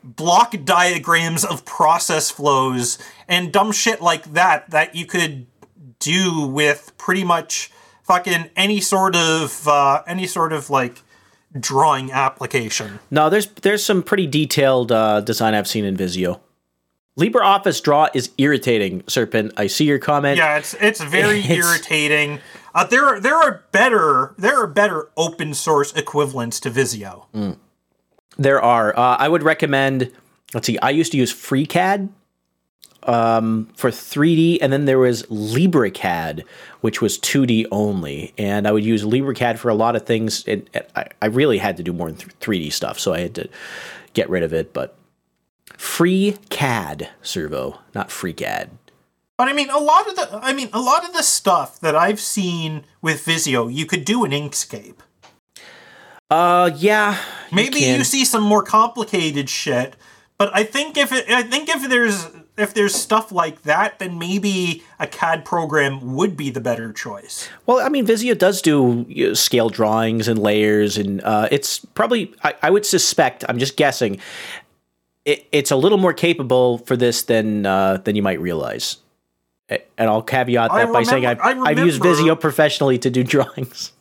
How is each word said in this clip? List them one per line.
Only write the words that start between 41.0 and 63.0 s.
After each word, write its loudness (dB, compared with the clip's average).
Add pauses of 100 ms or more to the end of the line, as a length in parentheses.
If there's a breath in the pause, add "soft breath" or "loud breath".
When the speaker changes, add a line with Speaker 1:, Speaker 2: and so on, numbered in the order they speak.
Speaker 2:
I 0
really 2
had -2
to -10
do -4
more -6
than -10
th-, -20
three -2
D -6
stuff, -6
so -2
I -2
had -6
to -10 (640 loud breath)
get 0
rid -2
of -2
it. -4
But -8 (800)
FreeCAD, -2 (140)
Servo, -8 (140)
not -6
FreeCAD. -8 (720)
Speaker 1:
But 2
I -2
mean, -4
a 0
lot 4
of -8
the, -4 (140)
I -2
mean, -6
a -2
lot 2
of -14
the -2
stuff 0
that 0
I've 2
seen -6 (160)
with -4
Visio, 0
you -6
could -4
do 0
in -4
Inkscape. -8 (1300 loud breath)
Speaker 2:
Uh, 4
yeah, 2 (360 loud breath)
you -2
Speaker 1:
Maybe 0
Speaker 2:
can. 2
Speaker 1:
you 0
see 0
some 0
more 4
complicated 0
shit, -4 (420 soft breath)
but 2
I 2
think -4
if 0
it, -4
I 2
think -4
if -4
there's, 0 (280)
if -2
there's 0
stuff -2